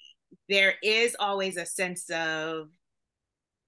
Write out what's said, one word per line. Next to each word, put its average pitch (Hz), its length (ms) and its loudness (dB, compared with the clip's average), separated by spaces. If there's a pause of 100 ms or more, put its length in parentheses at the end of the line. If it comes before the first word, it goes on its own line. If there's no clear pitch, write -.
(480)
there 196 340 4
is 226 360 2
always 196 380 0
a 170 100 -4
sense 180 440 -4
of 160 580 -4 (1000)